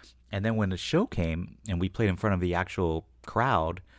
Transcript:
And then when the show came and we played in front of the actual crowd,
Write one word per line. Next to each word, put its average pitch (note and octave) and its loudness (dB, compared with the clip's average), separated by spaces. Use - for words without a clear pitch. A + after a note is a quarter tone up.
And G2+ -2
then A2+ 0
when G2+ 2
the F#2 -2
show F3+ 0
came E2 -4
and F2+ 0
we F#2 0
played A2 0
in F2+ 2
front G#2 0
of F2+ 0
the F2 0
actual E2+ 0
crowd, F2+ 0